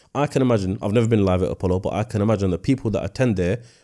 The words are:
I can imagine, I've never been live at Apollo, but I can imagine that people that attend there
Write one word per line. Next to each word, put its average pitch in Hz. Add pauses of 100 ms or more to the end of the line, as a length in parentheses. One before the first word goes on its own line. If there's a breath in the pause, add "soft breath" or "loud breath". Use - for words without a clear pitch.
(140 soft breath)
I 143
can -
imagine, 107
I've 101
never 113
been 110
live 92
at 92
Apollo, 92
but -
I 101
can 107
imagine 101
that 85
people 131
that -
attend 113
there 92 (220 soft breath)